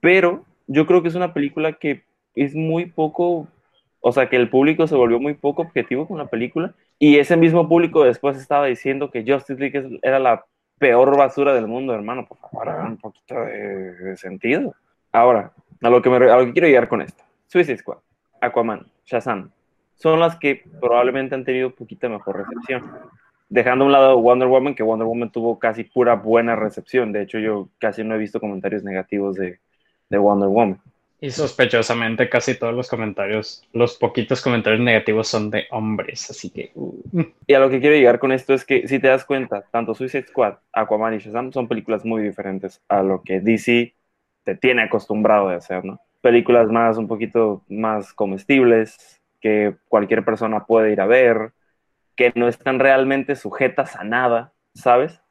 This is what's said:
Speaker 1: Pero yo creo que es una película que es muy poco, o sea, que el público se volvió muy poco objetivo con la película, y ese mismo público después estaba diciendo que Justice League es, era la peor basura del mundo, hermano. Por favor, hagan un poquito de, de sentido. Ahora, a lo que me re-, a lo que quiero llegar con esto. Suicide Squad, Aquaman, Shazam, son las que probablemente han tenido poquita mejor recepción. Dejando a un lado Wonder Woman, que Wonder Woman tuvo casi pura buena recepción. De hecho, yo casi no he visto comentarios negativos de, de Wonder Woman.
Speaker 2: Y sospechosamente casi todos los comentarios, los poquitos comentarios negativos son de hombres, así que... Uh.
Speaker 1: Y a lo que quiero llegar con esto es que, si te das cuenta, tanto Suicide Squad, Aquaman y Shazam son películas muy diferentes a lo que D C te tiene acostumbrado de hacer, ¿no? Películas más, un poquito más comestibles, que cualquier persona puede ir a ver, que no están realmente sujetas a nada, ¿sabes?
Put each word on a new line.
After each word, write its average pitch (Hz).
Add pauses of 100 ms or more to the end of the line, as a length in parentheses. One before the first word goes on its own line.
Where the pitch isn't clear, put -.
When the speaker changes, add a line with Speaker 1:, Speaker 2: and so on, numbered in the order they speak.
Speaker 1:
Pero 180 (220)
yo 147
creo 180
que 165
es 165
una 180
película 156
que 151 (320)
es 139
muy 160
poco, 170 (520)
o 120
sea, 131
que 127
el 120
público 156
se 156
volvió 120
muy 143
poco 143
objetivo 139
con 170
la 147
película, 123 (240)
y 147
ese 147
mismo 165
público 165
después 135
estaba 143
diciendo 135
que 117
Justice 135
League 139
es, 135 (160)
era 131
la 123 (340)
peor 131
basura 139
del 113
mundo, 123
hermano. 113
Por -
favor, -
hagan -
un 226
poquito -
de, 104
de 92
sentido. 113 (380)
Ahora, 117 (300)
a 120
lo 120
que 127
me 127
re-, 123
a 117
lo 127
que 120
quiero 170
llegar 123
con 110
esto. - (220)
Suicide 156
Squad, - (440)
Aquaman, 117 (200)
Shazam, 113 (440)
son -
las 165
que 139 (180)
probablemente 127
han 131
tenido 127
poquita -
mejor 98
recepción. 120 (600)
Dejando 127
a -
un 139
lado 135
Wonder 123
Woman, 131
que 110
Wonder 113
Woman 117
tuvo 117
casi 113
pura 120
buena 113
recepción. 110
De 104
hecho, 104
yo 107 (100)
casi 110
no 110
he 110
visto 107
comentarios 101
negativos 98
de, 92 (500)
de 101
Wonder 101
Woman. 101 (400)
Speaker 2:
Y 139
sospechosamente 120
casi 131
todos 117
los 123
comentarios, 107
los 120
poquitos 120
comentarios 110
negativos 110
son 107
de 107
hombres, 107
así -
que... -
Uh. - (500)
Speaker 1:
Y 139
a 135
lo 135
que 131
quiero 147
llegar 123
con 131
esto 131
es 131
que, -
si 131
te 135
das 131
cuenta, 120
tanto 113
Suicide 131
Squad, 107 (140)
Aquaman 110
y 110
Shazam 117
son 127
películas 110
muy 113
diferentes 98
a 101
lo 95
que 95
D 110
C 120 (500)
te -
tiene 127
acostumbrado 107
de 90
hacer, 92
¿no? 95 (200)
Películas 120
más, 113
un 107
poquito 107
más 107
comestibles, 113 (200)
que 104 (140)
cualquier 107
persona 110
puede 110
ir 101
a 95
ver, 113 (640)
que 123
no 120
están 127
realmente 135
sujetas 131
a -
nada, 117 (220)
¿sabes? 131 (100)